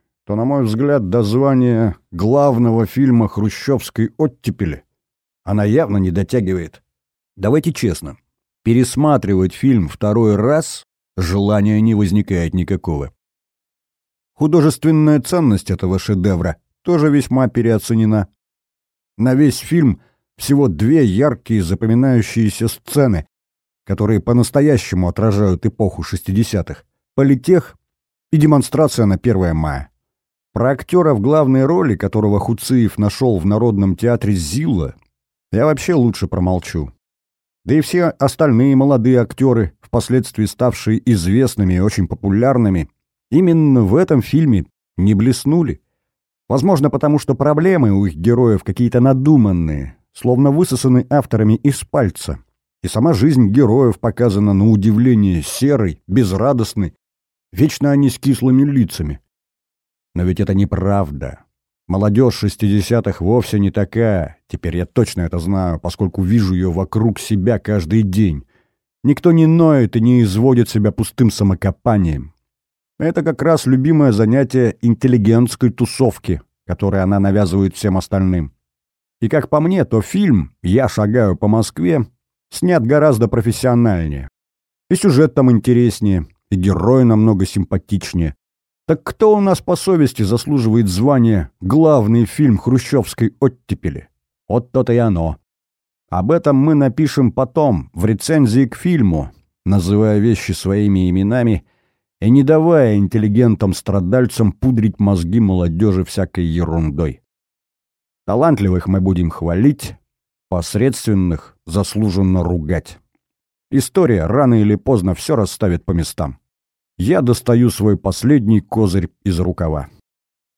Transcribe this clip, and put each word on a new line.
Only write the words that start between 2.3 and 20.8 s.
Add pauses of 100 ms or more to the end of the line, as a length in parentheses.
фильма
хрущевской
оттепели (600)
она
явно
не
дотягивает. (540)
Давайте
честно, (440)
пересматривать
фильм
второй
раз (320)
желания
не
возникает
никакого. (1200)
Художественная
ценность
этого
шедевра (260)
тоже
весьма
переоценена. (880)
На
весь
фильм (340)
всего
две